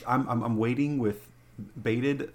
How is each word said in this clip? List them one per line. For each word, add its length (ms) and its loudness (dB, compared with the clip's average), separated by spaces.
I'm, 220 2
I'm, 140 0
I'm 140 0
waiting 420 2
with 300 -2
bated, 540 0